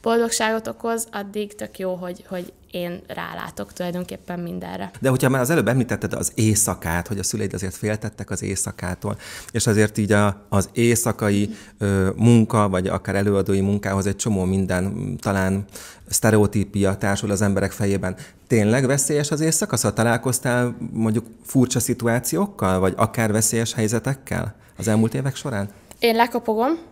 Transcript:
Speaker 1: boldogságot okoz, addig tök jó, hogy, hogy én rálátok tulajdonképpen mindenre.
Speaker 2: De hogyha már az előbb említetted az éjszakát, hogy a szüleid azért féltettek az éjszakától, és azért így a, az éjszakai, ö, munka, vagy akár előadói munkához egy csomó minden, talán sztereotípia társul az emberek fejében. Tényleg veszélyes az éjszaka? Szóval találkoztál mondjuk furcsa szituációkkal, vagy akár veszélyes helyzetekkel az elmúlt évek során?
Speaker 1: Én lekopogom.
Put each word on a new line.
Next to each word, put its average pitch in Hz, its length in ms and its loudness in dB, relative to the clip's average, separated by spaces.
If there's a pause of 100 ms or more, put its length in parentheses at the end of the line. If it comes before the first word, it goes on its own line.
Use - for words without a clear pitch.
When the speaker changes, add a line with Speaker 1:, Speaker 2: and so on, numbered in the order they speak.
Speaker 1:
boldogságot 226 640 0
okoz, 233 440 -6
addig 202 420 -8
tök - 240 -14
jó, 185 160 -4
hogy, 180 340 -12
hogy 180 240 -10 (180)
én 175 360 -8
rálátok 170 680 -10
tulajdonképpen 180 640 -8
mindenre. 175 520 -10 (100)
Speaker 2:
De 131 80 0
hogyha 127 200 4
már 131 120 2
az 123 100 0
előbb 139 180 2
említetted 117 440 0
az - 220 -4
éjszakát, 90 760 0
hogy 101 100 -4
a 95 40 -6
szüleid 101 320 -4
azért 92 220 -6
féltettek 107 540 -6
az 95 120 -6
éjszakától, 101 720 -4 (360)
és 117 140 0
azért 107 320 4
így 104 140 2
a, 104 360 2
az 98 240 2
éjszakai, 110 840 2 (240)
ö, 98 380 2
munka, 110 520 6
vagy 92 200 0
akár 92 260 -2
előadói 98 460 2
munkához 98 460 0
egy 98 100 0
csomó 98 280 0
minden, 95 760 0
talán 98 440 0 (440)
sztereotípia 101 880 2
társul 104 340 -2
az 101 120 0
emberek 98 300 2
fejében. 95 440 -2 (300)
Tényleg 117 400 4
veszélyes 143 440 0
az 151 100 0
éjszaka? 160 360 0
Szóval 107 160 0
találkoztál 120 840 0 (160)
mondjuk 110 340 0 (180)
furcsa 123 360 2
szituációkkal, 117 1000 0
vagy 92 180 2
akár 110 360 0
veszélyes 113 420 0
helyzetekkel 113 800 -2 (240)
az 95 100 -2
elmúlt 110 260 2
évek 135 220 -2
során? 101 320 -6 (300)
Speaker 1:
Én 226 160 2
lekopogom. 233 640 0 (120)